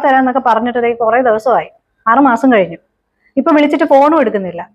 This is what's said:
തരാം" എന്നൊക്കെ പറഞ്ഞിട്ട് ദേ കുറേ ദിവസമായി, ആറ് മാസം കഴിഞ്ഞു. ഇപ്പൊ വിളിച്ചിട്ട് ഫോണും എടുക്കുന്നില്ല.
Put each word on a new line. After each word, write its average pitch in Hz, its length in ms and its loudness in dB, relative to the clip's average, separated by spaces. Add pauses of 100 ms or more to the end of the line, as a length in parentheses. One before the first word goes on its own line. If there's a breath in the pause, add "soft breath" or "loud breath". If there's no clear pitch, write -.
തരാം" 269 140 2
എന്നൊക്കെ 254 260 -2
പറഞ്ഞിട്ട് 240 380 -2
ദേ 240 100 0
കുറേ 233 280 0
ദിവസമായി, 220 480 0 (400)
ആറ് 254 100 2
മാസം 262 340 2
കഴിഞ്ഞു. 185 260 0 (580)
ഇപ്പൊ 320 180 0
വിളിച്ചിട്ട് 302 360 0
ഫോണും 294 300 4
എടുക്കുന്നില്ല. 190 400 -4 (140)